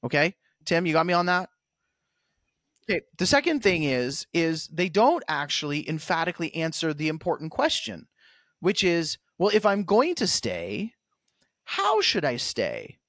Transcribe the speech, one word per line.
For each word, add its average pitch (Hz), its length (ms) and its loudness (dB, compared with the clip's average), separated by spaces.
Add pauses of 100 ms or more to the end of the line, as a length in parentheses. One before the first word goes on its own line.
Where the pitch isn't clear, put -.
Okay? 151 300 2 (300)
Tim, 170 200 2
you 165 80 0
got 160 140 4
me 180 60 0
on 175 140 2
that? 180 220 0 (1400)
Okay. 175 120 0 (160)
The 185 80 0
second 285 360 2
thing 175 220 2
is, 131 480 -2
is 165 340 0
they 180 220 -2
don't 247 400 4
actually 147 600 -4
emphatically 165 680 -2
answer 160 360 -2
the 151 140 -4
important 160 460 -4
question, - 560 -2 (500)
which - 240 0
is, 170 360 0 (200)
"Well, 202 160 2
if 208 100 2
I'm 202 200 2
going 254 320 2
to 214 100 0
stay, 104 680 -4 (680)
how 415 380 0
should - 240 0
I 127 120 0
stay? 62 640 -6 (100)